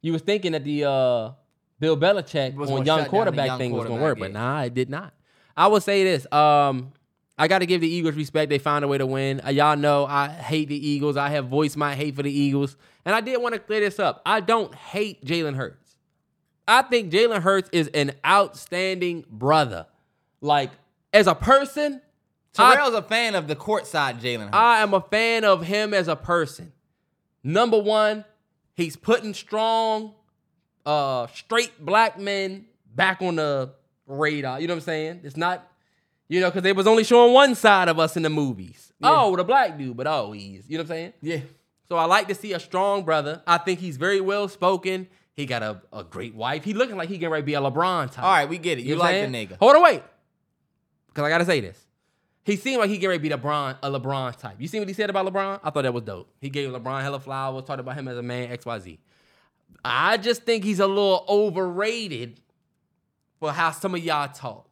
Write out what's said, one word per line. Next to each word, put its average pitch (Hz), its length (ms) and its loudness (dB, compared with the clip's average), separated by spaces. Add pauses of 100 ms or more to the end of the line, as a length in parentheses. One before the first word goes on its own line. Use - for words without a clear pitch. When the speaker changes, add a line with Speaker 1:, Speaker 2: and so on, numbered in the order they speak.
Speaker 1:
you 160 100 -4
was 160 120 -2
thinking 196 300 0
that 151 100 -2
the, 147 220 -2
uh, 127 460 2 (480)
Bill 160 180 2
Belichick 156 580 0
Speaker 2:
Was 143 140 -6
Speaker 1:
on 135 80 0
Speaker 2:
gonna 131 80 0
Speaker 1:
young - 0 -
Speaker 2:
shut - 0 -
down 156 200 2
the - 40 -10
Speaker 1:
quarterback 180 380 0
Speaker 2:
young 127 120 -4
Speaker 1:
thing 127 140 -2
was 127 140 -4
gonna 120 120 -4
Speaker 2:
quarterback, 135 240 0
Speaker 1:
work, 95 100 -8
but 104 60 -8
Speaker 2:
yeah. 113 40 -4 (140)
Speaker 1:
nah, 147 60 -4
it 123 120 -6
did 127 140 -2
not. 156 240 -12 (440)
I 165 100 6
will 208 140 4
say 202 220 2
this. 165 300 0
Um, 143 580 4 (460)
I 156 100 2
gotta 185 200 2
give 175 140 2
the 165 60 0
Eagles 160 280 -2
respect. 156 340 -2
They 147 100 0
found 147 260 0
a - 20 0
way 139 120 0
to 135 60 0
win. 135 400 -2
Uh, - 40 -4
y'all 147 280 4
know 143 300 2
I 143 220 -2
hate 156 380 -4
the 147 200 -6
Eagles. 147 300 0
I 143 120 -2
have 143 180 -4
voiced 143 300 0
my 147 180 -2
hate 143 200 -4
for 143 80 -8
the 143 80 -2
Eagles. 139 440 0 (300)
And 185 100 0
I 226 60 0
did 247 200 -4
wanna 233 180 -4
clear 214 220 -4
this 202 180 -2
up. 180 260 -2
I 180 160 0
don't 214 320 0
hate 202 520 -8
Jalen 151 300 -2
Hurts. 131 220 -8 (880)
I 247 160 6
think 233 280 0
Jalen 214 300 2
Hurts 190 320 2
is 165 220 2
an 143 160 0 (120)
outstanding 180 1040 0
brother. 117 580 0 (520)
Like, 143 300 0 (420)
as 208 140 8
a 180 80 4
person, 277 680 2 (600)
I 254 160 8
Speaker 2:
Terrell's 277 180 2
a 214 80 0
fan 220 320 -2
of 165 140 -2
the 147 80 -4
courtside 143 680 -4
Jalen 120 240 -4
Hurts. 101 80 -12
Speaker 1:
I 226 280 6
am 208 120 2
a 190 80 2
fan 226 440 0
of 185 180 4
him 208 320 -2
as 180 120 0
a 160 80 0
person. 151 560 -4 (720)
Number 214 360 2
one, 214 440 0 (520)
he's 170 200 -4
putting 214 380 -2
strong, 220 800 -2 (720)
uh, 139 480 0
straight - 500 -4
black 208 360 2
men 196 460 -6 (300)
back 185 260 0
on 180 160 -2
the 139 340 -2 (360)
radar. 139 540 -4
You 165 60 -6
know 175 80 -4
what - 60 -8
I'm 147 40 -14
saying? 160 380 -8
It's 139 140 -14
not, 180 300 -4 (600)
you 170 140 0
know, 180 100 2
'cause 190 100 -4
they 190 120 2
was 190 140 2
only 220 160 6
showing 240 300 8
one 262 220 8
side 196 340 6
of 160 100 2
us 160 160 2
in 165 80 -2
the 156 60 0
movies. 131 720 -6
Speaker 2:
Yeah. 247 120 2
Speaker 1:
Oh, 240 240 4
the 180 80 0
black 208 340 2
dude, 127 200 -8
but 135 100 -4
oh, 127 240 -2
he's, 101 380 -16
you 156 80 -6
know 165 60 -6
what 160 80 -10
I'm 160 40 -6
saying? 165 260 -12
Speaker 2:
Yeah. 156 180 -4 (500)
Speaker 1:
So 175 80 -2
I 165 80 2
like 190 240 2
to 196 60 -6
see 196 180 -10
a 170 60 -6
strong 196 440 -2
brother. 156 420 -2
I 170 120 2
think 180 220 -2
he's 170 180 -8
very 190 240 0
well 202 260 -2
spoken. 185 600 -2 (260)
He 143 120 -6
got 120 180 -4
a, 107 180 -8 (120)
a 104 100 -14
great 107 320 -14
wife. 131 280 -6
He 208 100 -6
looking 220 240 -4
like 170 120 -8
he 196 80 -8
getting 165 140 -4
ready 156 100 -2
to 139 40 -6
be 147 80 -4
a 143 80 -2
LeBron 147 500 0
type. 127 120 -12
Speaker 2:
All 185 80 4
right, 147 160 4
we 170 100 -6
get 165 200 -4
it. 120 40 -10
You 127 80 -8
Speaker 1:
You 151 60 0
know 165 60 -4
what 175 120 4
Speaker 2:
like 196 100 0
Speaker 1:
I'm 131 80 -6
Speaker 2:
the 123 60 -6
Speaker 1:
saying? 104 120 -8
Speaker 2:
nigga. 92 100 -16
Speaker 1:
Hold 262 180 8
on, 349 60 8
wait. 254 200 4 (1120)
'Cause 147 120 -4
I 151 40 2
gotta 170 160 2
say 170 160 2
this. 92 240 -14 (580)
He 208 120 0
seemed 254 240 -2
like 208 100 4
he 208 80 0
getting 185 120 -2
ready 156 200 -2
to 143 80 -2
be 120 60 -8
LeBron, 143 400 -2
a 139 80 -4
LeBron 135 460 -6
type. 101 220 -16
You 139 80 -10
see 214 120 -6
what 202 80 -6
he 196 60 -10
said 208 160 -4
about 190 220 -2
LeBron? 196 320 -4
I 156 60 -4
thought 143 140 -2
that 127 100 -2
was 120 100 -6
dope. 98 260 -12 (120)
He 139 80 -10
gave 139 200 -6
LeBron 127 320 -8
hella 139 180 -6
flowers, 135 460 -8
talked 139 140 -8
about 127 160 -10
him 139 120 -12
as 123 100 -10
a 120 60 -10
man, 123 280 -8
X, 120 140 -12
Y, 117 140 -8
Z. 87 200 -20 (840)
I 151 320 2
just 233 260 -2
think 226 200 0
he's 202 160 0
a 196 80 4
little 196 420 2
overrated 190 1120 -2 (1000)
for 156 120 -4
how 160 200 -2
some 185 240 -6
of 170 80 -6
y'all 151 240 -2
talk. 131 440 -16